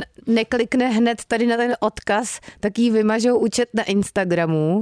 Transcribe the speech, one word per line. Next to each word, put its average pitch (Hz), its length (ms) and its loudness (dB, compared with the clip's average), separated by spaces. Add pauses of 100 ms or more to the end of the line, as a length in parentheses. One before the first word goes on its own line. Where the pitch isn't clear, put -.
(280)
neklikne 233 600 0
hned 233 380 0
tady 233 200 0
na 233 100 2
ten 240 220 0
odkaz, 214 600 -4 (200)
tak 202 200 -2
jí 233 120 4
vymažou 220 460 2
účet 226 360 -2
na 220 100 0
Instagramu. 175 1000 0